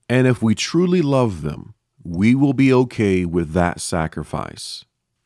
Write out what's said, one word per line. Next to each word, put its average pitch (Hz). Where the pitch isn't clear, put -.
And 127
if 120
we 110
truly 175
love 127
them, 71
we 101
will 139
be 131
okay 107
with 80
that 87
sacrifice. -